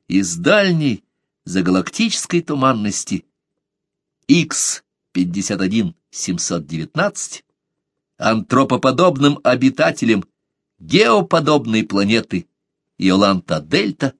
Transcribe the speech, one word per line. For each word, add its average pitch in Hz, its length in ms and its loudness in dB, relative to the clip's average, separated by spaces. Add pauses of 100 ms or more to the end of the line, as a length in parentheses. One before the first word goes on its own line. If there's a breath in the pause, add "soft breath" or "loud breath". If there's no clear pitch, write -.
из 98 280 0
дальней 170 680 2 (400)
загалактической 92 960 0
туманности 113 840 -2 (1000)
Икс - 560 -4 (280)
пятьдесят 92 500 -6
один 95 340 -2 (140)
семьсот 85 560 -6
девятнадцать, - 800 -8 (760)
антропоподобным 131 1300 0
обитателем 127 800 2 (560)
геоподобной 151 1040 2
планеты 101 640 -2 (500)
Иоланта-Дельта 95 1200 0